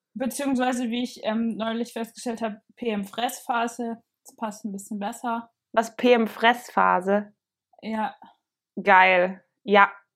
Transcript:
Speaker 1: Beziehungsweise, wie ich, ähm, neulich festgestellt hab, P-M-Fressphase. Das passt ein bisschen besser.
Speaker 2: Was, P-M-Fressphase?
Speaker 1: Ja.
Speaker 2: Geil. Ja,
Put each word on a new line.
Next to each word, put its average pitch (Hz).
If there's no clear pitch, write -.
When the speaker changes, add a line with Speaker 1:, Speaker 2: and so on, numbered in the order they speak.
Speaker 1:
Beziehungsweise, 254
wie 240
ich, -
ähm, 220
neulich 226
festgestellt 226
hab, 220
P-M-Fressphase. 233
Das -
passt 208
ein 208
bisschen 202
besser. 233
Speaker 2:
Was, 220
P-M-Fressphase? 208
Speaker 1:
Ja. 220
Speaker 2:
Geil. 185
Ja, 202